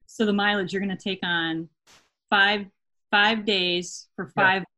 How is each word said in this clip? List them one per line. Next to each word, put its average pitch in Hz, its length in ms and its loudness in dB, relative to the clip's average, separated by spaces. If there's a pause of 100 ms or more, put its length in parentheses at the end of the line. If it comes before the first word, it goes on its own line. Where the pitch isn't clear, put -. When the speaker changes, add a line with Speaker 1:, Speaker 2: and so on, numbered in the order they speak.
Speaker 1:
So - 200 -4
the 208 60 2
mileage 202 400 0
you're 196 80 -4
gonna 196 160 -4
take 185 260 -8
on 165 460 -4 (640)
five, 202 360 2 (440)
five 214 340 4
days 180 720 -2
for 185 200 -10
Speaker 2:
Yeah. 202 60 2
Speaker 1:
five 190 220 2 (140)